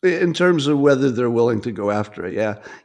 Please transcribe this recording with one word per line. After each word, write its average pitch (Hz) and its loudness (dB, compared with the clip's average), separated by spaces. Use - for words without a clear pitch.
In 175 0
terms 175 2
of 147 2
whether 139 4
they're 120 -2
willing 117 0
to 120 -8
go 101 -4
after 104 -6
it, 101 -8
yeah. 107 -4